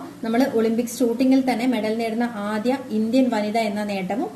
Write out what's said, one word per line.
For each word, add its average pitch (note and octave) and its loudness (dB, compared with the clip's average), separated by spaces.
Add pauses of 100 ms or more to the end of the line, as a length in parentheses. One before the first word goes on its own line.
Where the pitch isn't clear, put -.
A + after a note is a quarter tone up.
(240)
നമ്മള് A#3 2
ഒളിമ്പിക്സ് A3+ 0
ഷൂട്ടിംഗിൽ C4 4
തന്നെ A3+ -2
മെഡൽ A3 0
നേടുന്ന A#3 -2
ആദ്യ G#3+ -2 (100)
ഇന്ത്യൻ A3+ 2
വനിത G#3+ 0
എന്ന G#3 -2
നേട്ടവും G3+ -4